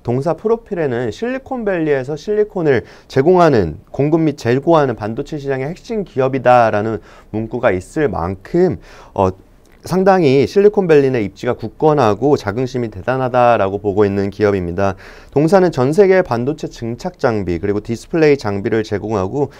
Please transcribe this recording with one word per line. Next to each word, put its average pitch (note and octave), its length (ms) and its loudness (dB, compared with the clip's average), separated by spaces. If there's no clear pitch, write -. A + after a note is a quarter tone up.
동사 C3+ 320 -2
프로필에는 D#3 760 -4
실리콘밸리에서 F#3+ 1040 -4
실리콘을 F#3 680 -2
제공하는, C#3 720 4
공급 D3+ 300 0
및 D3 160 -2
제고하는 C3+ 580 0
반도체 A#2 420 -8
시장의 C#3 300 -6
핵심 F#3+ 380 -8
기업이다라는 A#2+ 960 2
문구가 A2+ 400 -2
있을 C#3+ 360 -4
만큼, G2 680 -2
어, G2 160 0
상당히 F3 640 2
실리콘밸리 F3+ 640 2
내 B2+ 100 -2
입지가 A2 320 -4
굳건하고 C3 840 0
자긍심이 A#2+ 540 -6
대단하다라고 A2+ 880 0
보고 G2+ 260 0
있는 G2 280 0
기업입니다. F#2+ 640 0
동사는 E3 400 2
전 C3+ 220 0
세계 F#3 300 4
반도체 C#3 440 -4
증착 A#2+ 520 -10
장비 G2+ 400 -2
그리고 G2+ 200 -2
디스플레이 D3 580 0
장비를 G#2+ 460 -4
제공하고 G#2 760 -4